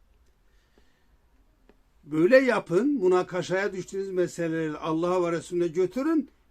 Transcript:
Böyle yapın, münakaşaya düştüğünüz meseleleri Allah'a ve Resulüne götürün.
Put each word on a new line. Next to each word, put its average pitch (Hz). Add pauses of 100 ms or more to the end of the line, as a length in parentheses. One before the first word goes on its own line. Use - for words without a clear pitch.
(2000)
Böyle 165
yapın, 226
münakaşaya 185
düştüğünüz 190
meseleleri 160
Allah'a 170
ve 170
Resulüne 175
götürün. 247 (200)